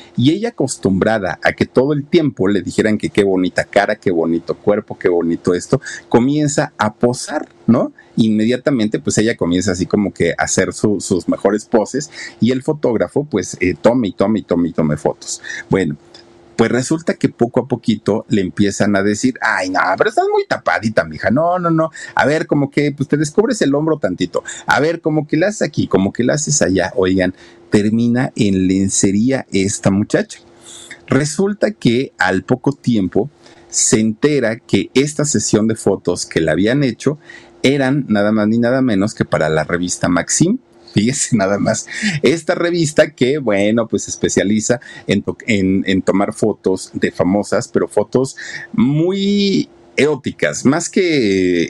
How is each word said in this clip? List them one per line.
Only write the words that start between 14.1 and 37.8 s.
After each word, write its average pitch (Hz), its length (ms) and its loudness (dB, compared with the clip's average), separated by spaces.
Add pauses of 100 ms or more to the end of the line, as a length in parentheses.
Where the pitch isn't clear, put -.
tome 101 280 0
y - 40 -8
tome 87 240 0
y 78 60 -6
tome 76 240 0
fotos. - 440 -6 (280)
Bueno, 85 260 0 (600)
pues 113 160 2
resulta 160 440 -2
que - 120 0
poco - 320 -2
a - 80 -2
poquito 107 600 -2
le 107 100 2
empiezan 101 560 0
a 98 80 2
decir, 104 380 0
"Ay, 95 280 0
no, 92 120 0 (160)
pero 220 120 2
estás 349 220 0
muy 403 160 0
tapadita, 98 560 -2
mija. 80 260 -6
No, 170 300 0
no, 170 100 -2
no. 160 220 0 (240)
A - 100 2
ver, 156 220 0
como 143 240 0
que, 147 220 0
pues, 143 160 -6
te 147 80 0
descubres 208 440 0
el 139 140 2
hombro 156 240 0
tantito. 92 420 -4 (240)
A 90 140 2
ver, 165 220 0
como 156 260 0
que - 80 -4
le 170 120 2
haces 214 160 -4
aquí, - 240 -2
como 98 260 2
que 117 100 -2
le 127 80 0
haces - 300 -2
allá". 90 340 0
Oigan, 92 380 0 (360)
termina 117 680 2
en 95 320 2
lencería 101 840 0
esta 98 400 0
muchacha. 104 480 -2 (680)
Resulta 196 640 0
que 127 460 0
al 92 260 0
poco 131 280 -2
tiempo 107 580 0 (380)
se - 320 0
entera 113 560 0
que - 380 -2
esta 151 320 0
sesión 107 420 0
de 113 80 0
fotos 90 500 -2
que - 140 -2
le 78 120 0
habían 110 340 2
hecho 135 320 -2 (480)
eran 135 420 2